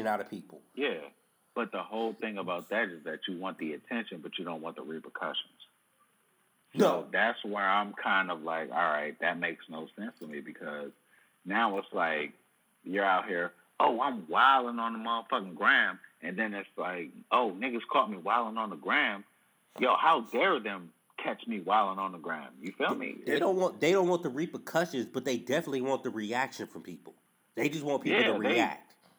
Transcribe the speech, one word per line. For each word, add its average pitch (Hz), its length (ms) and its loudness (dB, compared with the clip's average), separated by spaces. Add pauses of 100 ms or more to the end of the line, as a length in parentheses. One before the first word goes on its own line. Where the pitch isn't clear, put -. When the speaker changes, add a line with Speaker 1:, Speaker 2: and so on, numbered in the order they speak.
Speaker 1:
whole, - 20 2
Speaker 2:
out 107 120 0
of 101 100 -12
people. 87 320 -14 (120)
Speaker 1:
yeah, 135 260 -2 (540)
but 113 160 -2
the 92 120 -4
whole 110 320 -2
thing 107 240 -6
about 87 320 -4
that 110 180 2
is 80 160 -14
that 78 240 -8
you 90 100 -6
want 92 200 -6
the 78 160 -4
attention, 104 480 -8
but - 160 -10
you 90 60 -8
don't 82 180 -6
want 82 140 -8
the - 60 -10
repercussions. 78 540 -8 (1400)
Speaker 2:
No. 196 120 6
Speaker 1:
So - 280 4
that's 107 320 2
where 101 240 0
I'm 101 240 4
kind 95 380 0
of 80 120 -6
like, 80 300 -4
"All 71 60 -6
right, 76 420 2
that 85 180 0
makes 85 300 -6
no 80 180 -10 (100)
sense 80 240 -10
to 82 60 -12
me," 76 140 -12
because 73 500 -10 (540)
now 101 340 2
it's 98 140 -4
like, 80 400 0 (500)
you're 98 220 -2
out 92 240 4
here, 87 240 -2 (260)
"Oh, 143 220 4
I'm 123 280 -2
wilding 120 520 6
on 113 140 -2
the 113 40 -8
motherfucking 113 560 -2
gram," 107 460 4 (220)
and 87 140 -6
then 107 160 0
it's 101 240 -8
like, 87 340 -4 (200)
"Oh, 117 260 4
niggas 117 260 -4 (100)
caught 107 180 4
me 101 60 -6
wilding 110 420 0
on 110 120 -2
the 104 60 -8
gram." 110 480 0 (540)
Yo, 123 160 4
how 151 280 6 (100)
dare 160 260 4
them 98 320 -8 (320)
catch 113 240 -6
me 110 140 -4
wilding 95 400 2
on 98 120 -2
the 87 60 -12
gram? 82 300 -8 (120)
You - 160 -10
feel 160 140 0
Speaker 2:
They, 254 60 -2
Speaker 1:
me? 262 280 -8
Speaker 2:
they 135 100 -2
Speaker 1:
It's 156 60 2
Speaker 2:
don't 190 160 2
want, 180 240 0
they 156 120 6
don't 185 160 6
want 175 160 2
the 156 40 -2
repercussions, 151 800 -2
but 123 180 -6
they 131 140 0
definitely 139 420 -2
want 131 220 0
the 127 80 -4
reaction 110 560 -4
from 85 160 -14
people. - 320 -16 (400)
They - 140 0
just 156 160 -4
want 143 180 0
people 185 180 2
Speaker 1:
Yeah, 110 120 4
Speaker 2:
to 202 100 -2
Speaker 1:
they - 60 2
Speaker 2:
react. - 460 0 (240)